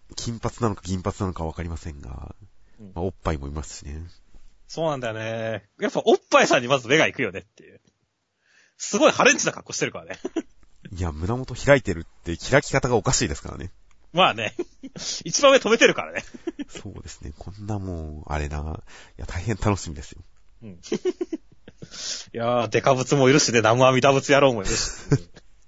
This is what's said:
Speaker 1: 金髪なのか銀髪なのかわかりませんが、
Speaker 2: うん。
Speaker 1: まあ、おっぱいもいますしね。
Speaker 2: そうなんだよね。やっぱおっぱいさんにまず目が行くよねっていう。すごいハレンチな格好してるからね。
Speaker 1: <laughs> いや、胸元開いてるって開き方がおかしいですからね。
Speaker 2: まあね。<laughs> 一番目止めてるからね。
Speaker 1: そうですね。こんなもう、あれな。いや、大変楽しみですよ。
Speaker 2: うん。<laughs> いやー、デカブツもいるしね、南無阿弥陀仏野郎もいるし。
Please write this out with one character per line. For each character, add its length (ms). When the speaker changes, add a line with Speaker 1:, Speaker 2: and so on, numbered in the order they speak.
Speaker 1:
金 240
髪 220
な 80
の 60
か 80
銀 180
髪 180
な 80
の 60
か 120
わ 80
か 80
り 80
ま 80
せ 140
ん 80
が、 340
Speaker 2:
う 40
ん。 40
Speaker 1:
ま 80
あ、 60
お 80
っ 20
ぱ 220
い 40
も 100
い 40
ま 120
す 160
し 60
ね。 160
Speaker 2:
そ 180
う 40
な 80
ん 20
だ 100
よ 60
ね。 520
や 100
っ 20
ぱ 140
お 100
っ 20
ぱ 140
い 40
さ 100
ん 40
に 60
ま 120
ず 80
目 100
が 100
行 80
く 60
よ 100
ね 80
っ 40
て 200
い 120
う。 60
す 200
ご 120
い 20
ハ 140
レ 80
ン 40
チ 80
な 60
格 160
好 60
し 60
て 60
る 60
か 80
ら 60
ね。 140
Speaker 1:
<laughs> 420
い 40
や、 100
胸 240
元 180
開 260
い 20
て 120
る 140
っ 160
て 140
開 240
き 100
方 160
が 80
お 80
か 100
し 100
い 40
で 80
す 60
か 100
ら 60
ね。 140
Speaker 2:
ま 160
あ 40
ね。 220
<laughs> 380
一 160
番 100
目 80
止 100
め 80
て 80
る 80
か 100
ら 100
ね。 100
Speaker 1:
そ 200
う 40
で 60
す 120
ね。 160
こ 140
ん 160
な 100
も 500
う、 40
あ 80
れ 80
な。 340
い 40
や、 60
大 160
変 120
楽 220
し 120
み 60
で 60
す 120
よ。 100
Speaker 2:
う 40
ん。 120
<laughs> 100
い 40
や 280
ー、 40
デ 120
カ 140
ブ 100
ツ 100
も 140
い 40
る 60
し 120
ね、 80
南 200
無 60
阿 60
弥 100
陀 120
仏 180
野 80
郎 140
も 100
い 20
る 100
し。 160